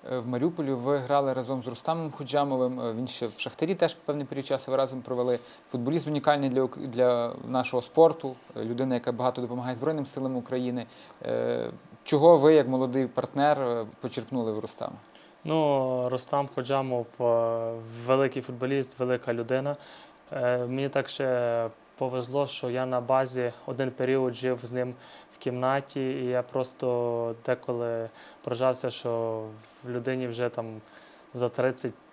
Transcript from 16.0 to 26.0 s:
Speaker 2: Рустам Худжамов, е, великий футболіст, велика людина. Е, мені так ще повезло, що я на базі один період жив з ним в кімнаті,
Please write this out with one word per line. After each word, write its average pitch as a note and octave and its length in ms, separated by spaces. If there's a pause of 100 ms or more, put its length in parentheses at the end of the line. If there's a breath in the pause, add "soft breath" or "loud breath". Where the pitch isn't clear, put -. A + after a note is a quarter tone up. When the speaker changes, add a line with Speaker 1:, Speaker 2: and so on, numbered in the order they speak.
Speaker 2:
Рустам C#3 460
Худжамов, C3 500 (140)
е, B2 40 (840)
великий C3 360
футболіст, C3 580
велика B2 340
людина. B2+ 420 (560 loud breath)
Е, B2 260
мені B2+ 320
так C#3 200
ще A#2+ 600 (280)
повезло, B2+ 500
що C3 220
я B2+ 160
на B2+ 160
базі B2+ 520 (120)
один B2+ 260
період B2+ 440
жив B2+ 280
з A#2+ 80
ним B2+ 220 (420 loud breath)
в - 20
кімнаті, C3 640